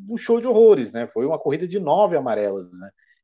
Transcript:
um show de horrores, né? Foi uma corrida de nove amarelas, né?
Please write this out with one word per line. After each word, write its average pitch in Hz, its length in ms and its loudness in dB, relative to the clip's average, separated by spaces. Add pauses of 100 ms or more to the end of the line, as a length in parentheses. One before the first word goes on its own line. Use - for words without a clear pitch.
um 233 80 -8
show 233 240 -2
de 233 60 -6
horrores, 208 440 6
né? 117 160 -8
Foi - 180 -4
uma 156 120 -2
corrida 156 300 -4
de 180 120 -6
nove 175 380 0
amarelas, 104 540 -4
né? 92 180 -20 (340)